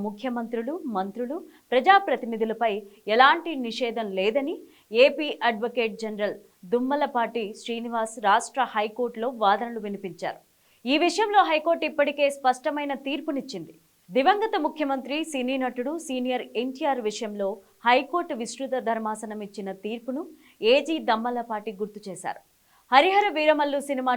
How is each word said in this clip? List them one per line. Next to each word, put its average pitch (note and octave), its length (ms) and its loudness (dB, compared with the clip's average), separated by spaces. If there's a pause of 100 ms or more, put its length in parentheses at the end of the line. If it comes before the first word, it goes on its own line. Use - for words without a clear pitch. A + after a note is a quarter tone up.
ముఖ్యమంత్రులు, A#3 680 -6 (220)
మంత్రులు, A#3 420 -4 (340)
ప్రజాప్రతినిధులపై A#3 1000 4 (440)
ఎలాంటి D#4+ 400 6 (120)
నిషేధం A3+ 440 -4 (100)
లేదని C4+ 340 0 (500)
ఏపీ D4 240 2 (200)
అడ్వకేట్ A3+ 560 -2
జనరల్ G#3 320 -4 (380)
దుమ్మలపాటి B3 680 0 (180)
శ్రీనివాస్ A#3 540 -6 (120)
రాష్ట్ర A3+ 480 2
హైకోర్టులో A3+ 540 -2 (140)
వాదనలు G#3+ 440 2
వినిపించారు. F#3 520 -8 (520)
ఈ D4+ 40 6 (100)
విషయంలో G4+ 440 4
హైకోర్టు D#4+ 400 2
ఇప్పటికే C#4+ 380 2 (100)
స్పష్టమైన C#4 560 -2 (140)
తీర్పునిచ్చింది. C4+ 680 -6 (380)
దివంగత G4+ 400 4 (100)
ముఖ్యమంత్రి, C4+ 520 -4 (160)
సినీ C4 280 -2
నటుడు, B3 320 -4 (140)
సీనియర్ B3+ 360 -4 (200)
ఎన్టీఆర్ C4 440 -2
విషయంలో G#3 400 -4 (400)
హైకోర్టు D4 540 2
విస్తృత B3+ 340 -6 (140)
ధర్మాసనం G#3+ 580 -4
ఇచ్చిన G3 260 -8 (120)
తీర్పును A#3+ 380 -6 (500)
ఏజీ D4 240 4 (120)
దమ్మలపాటి A#3 720 -2
గుర్తు G#3 260 -8
చేశారు. E3 340 -10 (540)
హరిహర F#4+ 320 6 (100)
వీరమల్లు D4 420 2 (100)
సినిమా B3+ 280 0